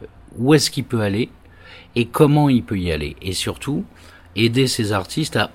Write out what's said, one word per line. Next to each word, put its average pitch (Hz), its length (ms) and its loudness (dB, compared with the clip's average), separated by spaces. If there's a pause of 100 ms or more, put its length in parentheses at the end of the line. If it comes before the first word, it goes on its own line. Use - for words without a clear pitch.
(360)
où 127 180 4
est-ce - 160 4
qu'il 127 140 -6
peut 113 160 -2
aller 104 280 0 (680)
et 120 100 2
comment 147 420 4
il 123 140 4
peut 104 160 -4
y 87 140 -2
aller. 73 300 -6
Et 92 100 -6
surtout, 139 520 -6 (520)
aider 117 300 2
ces 107 260 -2
artistes 104 440 -4
à - 180 0